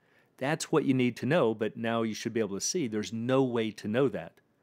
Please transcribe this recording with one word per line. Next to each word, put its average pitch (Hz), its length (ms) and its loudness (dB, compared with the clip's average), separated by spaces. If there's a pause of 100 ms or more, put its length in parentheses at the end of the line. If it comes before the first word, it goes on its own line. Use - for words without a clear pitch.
(380)
That's 151 340 -4
what 143 140 4
you 135 80 4
need 123 240 2
to - 80 -4
know, 123 280 4
but 107 220 -4
now 113 280 0
you 110 100 -2
should 113 200 -6
be 117 60 0
able 98 180 -2
to 92 80 -6
see 170 220 -2
there's 107 260 -4
no 127 300 2
way 117 280 0
to - 160 -10
know 123 220 2
that. 87 300 -8 (240)